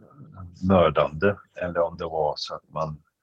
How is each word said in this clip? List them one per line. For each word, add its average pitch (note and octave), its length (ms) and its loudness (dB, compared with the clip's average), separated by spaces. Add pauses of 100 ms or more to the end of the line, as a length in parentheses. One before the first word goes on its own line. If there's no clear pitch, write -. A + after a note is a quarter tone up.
(680)
mördande D#2+ 640 4 (200)
eller F2 260 -4
om E2 160 -2
det F2 80 -6
var D#2+ 320 -2
så - 180 -10
att - 140 -14
man D#2 340 -6 (200)